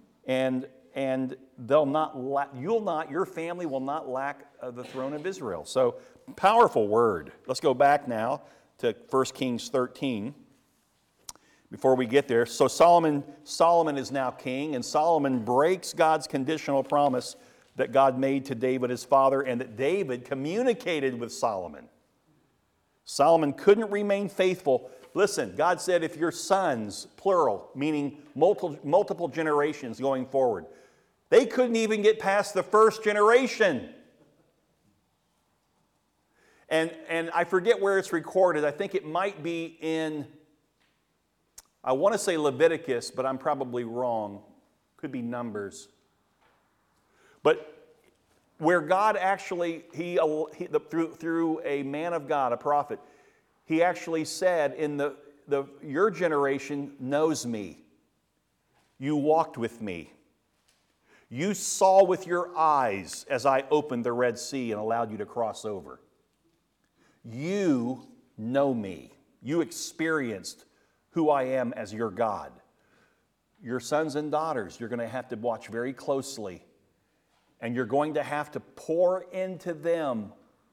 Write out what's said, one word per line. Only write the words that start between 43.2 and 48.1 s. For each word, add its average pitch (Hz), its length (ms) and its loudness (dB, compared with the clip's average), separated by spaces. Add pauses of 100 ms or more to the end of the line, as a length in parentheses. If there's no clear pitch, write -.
I'm 135 140 -4
probably 131 460 -4
wrong. 110 580 -4 (540)
Could 143 140 -10
be 123 120 -8
Numbers. 117 640 -8 (1500)
But - 340 2 (840)